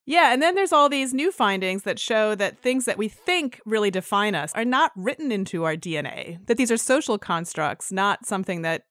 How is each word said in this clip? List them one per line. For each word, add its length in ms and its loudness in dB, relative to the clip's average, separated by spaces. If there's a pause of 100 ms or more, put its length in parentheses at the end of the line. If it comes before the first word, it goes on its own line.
Yeah, 300 4
and 80 0
then 120 4
there's 180 0
all 180 6
these 240 -2
new 180 0
findings 520 0
that 160 -4
show 340 2
that 240 -4
things 280 0
that 120 -2
we 100 -2
think 560 -4
really 260 2
define 440 0
us 180 -4
are 140 -2
not 300 2
written 360 -4
into 320 -2
our 120 0
D 200 -6
N 100 -4
A, 380 -12
that 140 2
these 140 2
are 40 2
social 400 2
constructs, 760 -4
not 360 -2
something 360 -4
that 280 -2